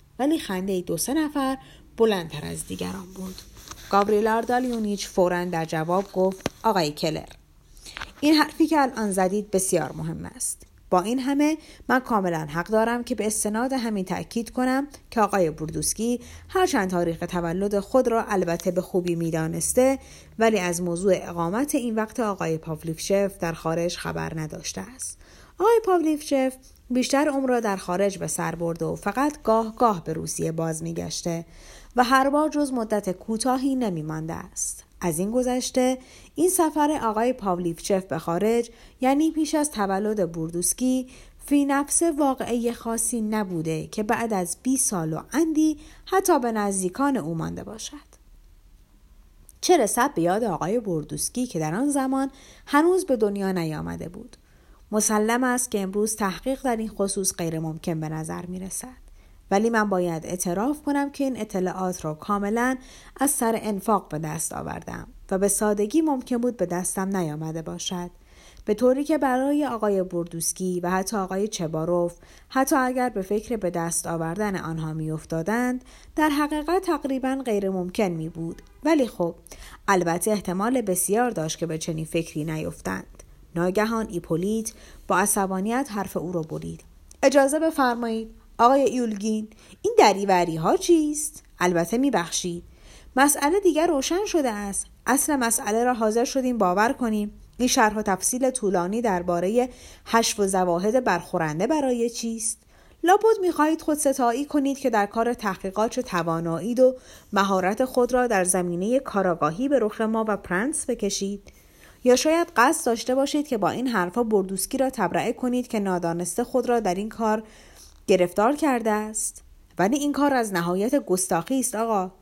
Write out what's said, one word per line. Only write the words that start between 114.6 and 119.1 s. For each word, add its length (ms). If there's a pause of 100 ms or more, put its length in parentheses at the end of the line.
را 120
تبرئه 420
کنید 360
که 120
نادانسته 640
خود 240
را 120
در 140
این 140
کار 340 (640)
گرفتار 500
کرده 340
است. 520 (360)